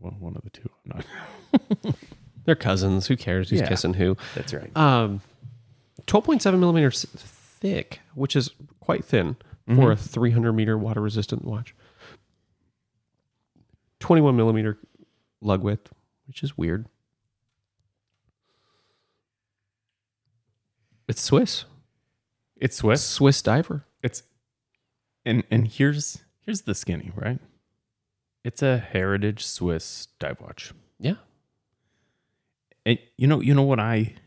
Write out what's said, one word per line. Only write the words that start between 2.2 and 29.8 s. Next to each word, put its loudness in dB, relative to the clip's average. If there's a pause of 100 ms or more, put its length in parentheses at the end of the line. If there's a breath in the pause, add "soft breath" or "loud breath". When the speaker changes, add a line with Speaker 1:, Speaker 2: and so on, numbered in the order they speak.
Speaker 2:
They're 4
cousins. 2
Who 2
cares -2
who's 2
Speaker 1:
Yeah. 0
Speaker 2:
kissing 0
who? 2 (180 loud breath)
Speaker 1:
That's -8
right. -10
Speaker 2:
Um, 2 (840)
twelve 2
point 2
seven 4
millimeters 2 (100)
thick, -10 (140)
which -4
is 0 (300)
quite -2
thin 0 (300 soft breath)
Speaker 1:
Mm-hmm. 6
Speaker 2:
for 8
a 2
three -2
hundred 2
meter 0
water -4
resistant -4
watch. -10 (2250 soft breath)
Twenty-one 4
millimeter 2 (640)
lug 0
width, -4 (360)
which -16
is -8
weird. -4 (4000)
It's -4
Swiss. 2 (920)
Speaker 1:
It's -2
Swiss. 2
Speaker 2:
Swiss 2
diver. 0 (180)
Speaker 1:
It's, -6 (1000)
and, 0
and 2
here's, -2 (180)
here's -8
the -6
skinny, -6
right? -6 (1040)
It's -8
a 2
heritage -2
Swiss -6 (100)